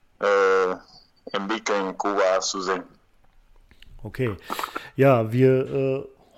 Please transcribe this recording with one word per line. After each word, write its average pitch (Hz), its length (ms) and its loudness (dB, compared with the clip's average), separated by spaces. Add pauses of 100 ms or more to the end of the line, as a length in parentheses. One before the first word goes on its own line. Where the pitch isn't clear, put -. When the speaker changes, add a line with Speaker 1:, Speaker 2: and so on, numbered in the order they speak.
(200)
Speaker 1:
äh, 95 560 2 (560)
Entwicklung 101 580 -4
in 92 80 -10
Kuba 95 440 0
zu 95 200 -6
sehen. 90 220 -4 (1160)
Speaker 2:
Okay. 110 360 -6 (580)
Ja, 120 380 4
wir, 131 320 4
äh, 135 400 -2 (320)